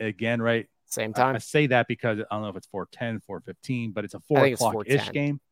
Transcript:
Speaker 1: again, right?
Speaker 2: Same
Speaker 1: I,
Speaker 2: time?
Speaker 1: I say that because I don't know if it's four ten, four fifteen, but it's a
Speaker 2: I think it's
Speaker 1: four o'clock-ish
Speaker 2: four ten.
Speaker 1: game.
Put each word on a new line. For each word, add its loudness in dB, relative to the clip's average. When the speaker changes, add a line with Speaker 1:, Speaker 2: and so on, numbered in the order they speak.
Speaker 1:
again, -2
right? 2
Speaker 2:
Same -4
Speaker 1:
I, 0
Speaker 2:
time? 4
Speaker 1:
I -4
say 2
that 4
because -2
I -6
don't -4
know -4
if -8
it's -14
four -8
ten, -6
four -12
fifteen, -6
but -6
it's -12
a -14
Speaker 2:
I 8
think 6
it's -4
Speaker 1:
four 2
o'clock-ish 0
Speaker 2:
four 0
ten. -8
Speaker 1:
game. -2